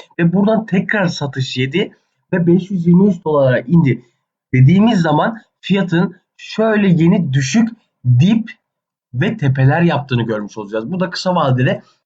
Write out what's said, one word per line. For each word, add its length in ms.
Ve 140
buradan 320
tekrar 400
satış 520
yedi 340
ve 140
beş 240
yüz 160
yirmi 200
üç 180
dolara 340
indi. 420
Dediğimiz 460
zaman 420
fiyatın 540
şöyle 680
yeni 300
düşük 360
dip 320
ve 240
tepeler 440
yaptığını 420
görmüş 340
olacağız. 340
Bu 80
da 100
kısa 260
vadede 460